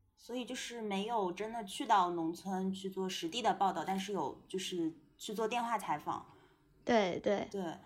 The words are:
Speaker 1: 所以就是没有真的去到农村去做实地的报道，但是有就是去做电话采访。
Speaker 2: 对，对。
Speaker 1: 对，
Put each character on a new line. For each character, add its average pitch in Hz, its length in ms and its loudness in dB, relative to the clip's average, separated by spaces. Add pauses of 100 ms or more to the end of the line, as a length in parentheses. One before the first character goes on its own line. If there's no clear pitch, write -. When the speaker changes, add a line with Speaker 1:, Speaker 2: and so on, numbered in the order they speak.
(180)
Speaker 1:
所 - 180 -8
以 254 80 -2
就 254 100 -6
是 240 280 -6
没 202 240 0
有 208 260 2
真 208 200 -4
的 226 120 -4
去 226 220 -6
到 190 240 8
农 170 240 0
村 190 360 -2
去 190 200 -4
做 190 180 -2
实 175 220 -2
地 233 100 -2
的 208 140 4
报 190 180 2
道， 165 140 -2
但 196 120 0
是 190 140 -4
有 160 340 -2
就 190 120 -4
是 170 340 -2 (240)
去 - 160 -8
做 220 160 0
电 240 160 0
话 233 140 0
采 160 200 -2
访。 - 280 -6 (580)
Speaker 2:
对， 208 340 4
对。 - 320 2
Speaker 1:
对， 180 360 -4